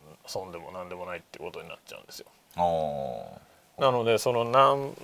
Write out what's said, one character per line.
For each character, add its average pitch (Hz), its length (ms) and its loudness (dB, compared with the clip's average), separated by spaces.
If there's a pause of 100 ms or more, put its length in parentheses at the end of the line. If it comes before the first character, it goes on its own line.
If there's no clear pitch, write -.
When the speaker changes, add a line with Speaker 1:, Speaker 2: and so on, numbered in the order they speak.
(260)
Speaker 1:
損 95 240 -8
で 85 80 -12
も 80 140 -14
何 92 160 -12
で 90 60 -12
も 90 120 -12
な 90 80 -8
い 87 40 -8
っ - 20 -16
て - 180 -18
こ 87 120 -10
と 82 120 -12
に 82 60 -16
な - 60 -14
っ - 120 -18
ち - 60 -20
ゃ - 60 -14
う - 40 -18
ん - 40 -20
で - 60 -20
す - 80 -14
よ。 - 60 -20 (300)
Speaker 2:
あ 87 40 -2 (1200)
ー。 - 0 -
Speaker 1:
な 135 100 6
の 120 140 2
で、 113 140 6
そ 127 140 2
の 117 120 2
何 135 600 4